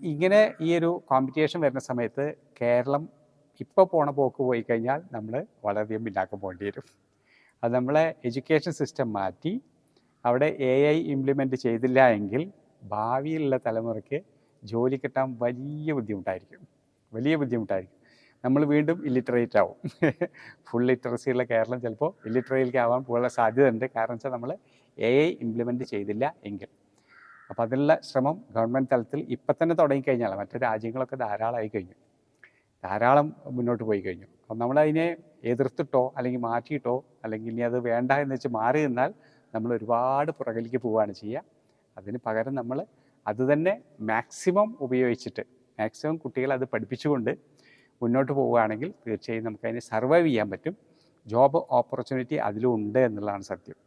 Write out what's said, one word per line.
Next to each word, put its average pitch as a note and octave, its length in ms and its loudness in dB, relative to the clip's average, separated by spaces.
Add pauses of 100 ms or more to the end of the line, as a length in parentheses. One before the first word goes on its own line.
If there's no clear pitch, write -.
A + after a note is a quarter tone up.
(120)
ഇങ്ങനെ F#3 280 4 (260)
ഈ - 20 2 (100)
ഒരു E3 120 2 (200)
കോമ്പറ്റീഷൻ C3+ 540 2
വരുന്ന C3 240 0
സമയത്ത് B2 360 -2 (360)
കേരളം B2 420 2 (640)
ഇപ്പോൾ - 280 6
പോണ D3+ 160 2 (100)
പോക്ക് C3 300 0
പോയി A#2 200 2
കഴിഞ്ഞാൽ B2 320 0 (140)
നമ്മൾ A2 200 -8 (320)
വളരെയധികം G#2+ 400 -2
പിന്നാക്കം G2 360 -4
പോകേണ്ടി F#2+ 260 -8
വരും. - 180 -10 (760)
അത് A#2 160 0
നമ്മളെ C#3+ 260 2 (240)
എഡ്യൂക്കേഷൻ C#3+ 520 0
സിസ്റ്റം C3 280 -4 (100)
മാറ്റി G2 340 -4 (760)
അവിടെ B2+ 200 2 (220)
എ B2+ 40 4 (200)
ഐ D#3+ 40 2 (160)
ഇംപ്ലിമെന്റ് C3+ 520 0
ചെയ്തില്ല B2+ 420 6 (100)
എങ്കിൽ G#2 260 -2 (500)
ഭാവിയിലുള്ള C3+ 640 -2 (100)
തലമുറയ്ക്ക് A2+ 520 -4 (520)
ജോലി B2+ 320 2
കിട്ടാൻ C3 240 -2 (160)
വലിയ C#3+ 540 -4
ബുദ്ധിമുട്ടായിരിക്കും, G2 640 -6 (540)
വലിയ C#3+ 260 0
ബുദ്ധിമുട്ടായിരിക്കും. G#2 540 -4 (480)
നമ്മൾ C3+ 180 4 (100)
വീണ്ടും D3+ 260 2 (100)
ഇല്ലിറ്ററേറ്റ് B2 520 2
ആവും. - 240 0
<laughs> - 460 0 (360)
ഫുൾ A#2+ 240 0
ലിറ്ററസി A#2+ 420 -2
ഉള്ള B2 180 0
കേരളം A2+ 320 0
ചിലപ്പോൾ B2 280 -2 (180)
ഇല്ലിറ്ററേറ്റ് B2+ 540 0
ആവാൻ A#2+ 240 2
പോകാനുള്ള A#2+ 320 0
സാധ്യതയുണ്ട്. A#2 460 4 (120)
കാരണം A2+ 200 -2
വെച്ചാൽ B2+ 200 -8
നമ്മൾ A#2+ 140 -8 (580)
എ - 20 4 (140)
ഐ - 20 2 (180)
ഇംപ്ലിമെന്റ് A#2+ 460 -4
ചെയ്തില്ല G#2 340 -4 (240)
എങ്കിൽ. G2 200 -10 (840)
അപ്പോൾ - 140 -4
അതിനുള്ള C#3 300 4 (140)
ശ്രമം C#3 280 0 (180)
ഗവൺമെന്റ് A#2+ 380 0
തലത്തിൽ B2+ 280 0 (160)
ഇപ്പം - 240 -2
തന്നെ E3+ 200 2
തുടങ്ങിക്കഴിഞ്ഞാൽ C3+ 600 2
മറ്റു G2+ 240 -10
രാജ്യങ്ങളൊക്കെ A#2 600 -4
ധാരാളമായി A2 500 -4
കഴിഞ്ഞു, F2+ 220 -6 (880)
ധാരാളം B2 440 4 (280)
മുന്നോട്ട് A#2+ 340 -2
പോയി G2+ 160 2
കഴിഞ്ഞു. F#2 220 -10 (140)
അപ്പം A2+ 200 -10
നമ്മളതിനെ D3+ 440 2 (460)
എതിർത്തിട്ടോ C3 500 0 (140)
അല്ലെങ്കിൽ B2 320 -4
മാറ്റിയിട്ടോ A#2+ 480 -4 (280)
അല്ലെങ്കിൽ A2 300 -8
ഇനി A#2+ 160 -2
അത് B2 80 -2 (120)
വേണ്ട B2 200 0 (140)
എന്ന് C3+ 120 -4
വെച്ച് B2+ 220 -6
മാറി B2+ 280 2
നിന്നാൽ C3 260 0 (420)
നമ്മൾ A2+ 240 -4
ഒരുപാട് B2+ 600 0
പുറകിലേക്ക് A#2 480 -4
പോവുകയാണ് G#2+ 340 0
ചെയ്യുക. A#2+ 240 -8 (540)
അതിന് G2+ 300 -10
പകരം A2+ 320 -2
നമ്മൾ B2 200 -6 (460)
അത് G#2+ 260 -2
തന്നെ E3 220 2 (380)
മാക്സിമം F#3+ 580 0 (160)
ഉപയോഗിച്ചിട്ട് B2 580 0 (360)
മാക്സിമം D3+ 440 -4
കുട്ടികളെ C3+ 360 -2
അത് C3 140 -2
പഠിപ്പിച്ചുകൊണ്ട് B2 580 -2 (680)
മുന്നോട്ട് B2+ 340 2
പോവുകയാണെങ്കിൽ A#2+ 540 2 (160)
തീർച്ചയായും A2+ 400 -4
നമുക്കതിനെ A2+ 420 -6
സർവൈവ് C3+ 400 4
ചെയ്യാൻ G#2+ 240 4
പറ്റും. D#3 220 -6 (580)
ജോബ് C3+ 260 6 (200)
ഓപ്പർച്യൂണിറ്റി B2+ 580 -2 (100)
അതിലും G#2+ 300 0
ഉണ്ട് G#2+ 300 2
എന്നുള്ളതാണ് G2+ 420 -4
സത്യം. G2 280 -10 (100)